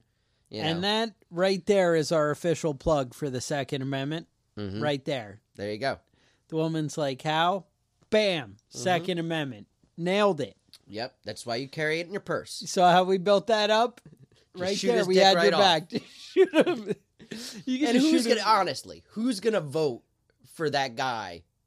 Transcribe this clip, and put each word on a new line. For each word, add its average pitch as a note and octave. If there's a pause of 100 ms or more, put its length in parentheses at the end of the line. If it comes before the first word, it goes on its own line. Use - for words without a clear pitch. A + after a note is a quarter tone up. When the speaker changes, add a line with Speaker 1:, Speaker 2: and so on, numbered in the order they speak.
(500)
Speaker 1:
you A2
know?" D#3
Speaker 2:
And E3+
that G#3+ (160)
right F#3
there F#3
is D3+
our D3+
official D#3
plug C3+
for D3
the B2
Second C#3
Amendment. C#3 (300)
Speaker 1:
Mm-hmm. G2+
Speaker 2:
Right C#3+
there. A2 (160)
Speaker 1:
There G2+
you G#2+
go. A#2 (480)
Speaker 2:
The D#3+
woman's D#3+
like, C3+
"How?" E3+ (440)
Bam. F3+ (200)
Speaker 1:
Mm-hmm. -
Speaker 2:
Second F3
Amendment. D3+ (300)
Nailed F#3
it. G2+ (320)
Speaker 1:
Yep. A2 (100)
That's -
why A#2
you C3+
carry D#3
it E3+
in F#3
your G3
purse. -
Speaker 2:
So F#3
how F3+
we F#3+
built G3
that G#3
up? A3+ (560)
Speaker 1:
Just F3+
Speaker 2:
Right G3
Speaker 1:
shoot F#3+
Speaker 2:
there. F#3
Speaker 1:
his F3
Speaker 2:
We F#3
Speaker 1:
dick F#3+
Speaker 2:
had F#3+
Speaker 1:
right E3+
Speaker 2:
your E3+
Speaker 1:
off. -
Speaker 2:
back. E3+
<laughs> -
Just -
shoot -
him. B3 (720)
You B3+
can D4
Speaker 1:
And B3
Speaker 2:
just D4
Speaker 1:
who's A#3+
Speaker 2:
shoot A3+
Speaker 1:
gonna, A3
Speaker 2:
him. G3
Speaker 1:
honestly, E3
who's A3
gonna A3
vote D3 (520)
for D#3
that C3+
guy A2 (240)